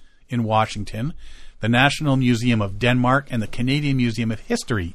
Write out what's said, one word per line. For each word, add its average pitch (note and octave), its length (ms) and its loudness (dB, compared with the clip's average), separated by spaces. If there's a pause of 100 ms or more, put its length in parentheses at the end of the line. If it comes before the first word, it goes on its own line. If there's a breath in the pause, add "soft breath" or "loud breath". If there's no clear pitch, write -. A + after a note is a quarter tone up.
(300)
in A#2+ 140 -2
Washington, A2 680 -2 (480 soft breath)
the A2 80 0
National C3+ 480 4
Museum A#2+ 460 2
of G2 160 -4
Denmark, B2 520 2
and A2+ 120 -2
the G2+ 40 -4
Canadian C3+ 520 0
Museum A2+ 320 0
of A2 100 -6
History G2+ 540 -4